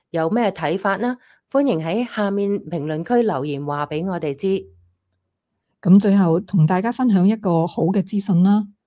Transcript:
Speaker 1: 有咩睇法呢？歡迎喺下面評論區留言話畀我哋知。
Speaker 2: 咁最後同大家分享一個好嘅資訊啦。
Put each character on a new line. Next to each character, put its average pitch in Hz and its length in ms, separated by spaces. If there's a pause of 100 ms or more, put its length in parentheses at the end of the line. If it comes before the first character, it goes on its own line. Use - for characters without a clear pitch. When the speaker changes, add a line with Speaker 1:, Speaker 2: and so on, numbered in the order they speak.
(100)
Speaker 1:
有 160 180
咩 214 220
睇 160 260
法 196 200
呢？ 247 200 (340)
歡 277 160
迎 190 140
喺 185 260
下 208 240
面 202 200
評 165 340
論 156 180
區 240 200
留 156 240
言 143 180
話 143 220
畀 156 200
我 180 140
哋 151 140
知。 190 320 (1120)
Speaker 2:
咁 185 180
最 202 160
後 175 260
同 170 260
大 185 160
家 233 100
分 254 180
享 185 160
一 214 100
個 175 300
好 - 180
嘅 190 180
資 202 200
訊 180 200
啦。 202 240 (200)